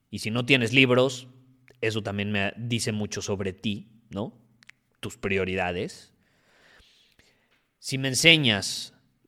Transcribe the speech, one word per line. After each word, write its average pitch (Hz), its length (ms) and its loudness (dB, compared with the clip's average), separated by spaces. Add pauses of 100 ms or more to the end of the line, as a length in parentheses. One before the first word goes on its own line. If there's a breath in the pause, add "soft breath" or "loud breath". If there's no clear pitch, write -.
(100)
y 101 100 -10
si 113 100 -6
no 120 160 -2
tienes 123 260 2
libros, 127 540 4 (540)
eso 110 220 -2
también 101 300 -4
me 101 240 -2
dice 117 340 -4
mucho 104 320 -6
sobre 95 300 -4
ti, 104 360 -8 (220)
¿no? 101 260 -8 (600)
Tus - 180 -12
prioridades. 92 960 -4 (1700 soft breath)
Si - 200 -6
me 135 100 -4
enseñas, 131 840 4 (340)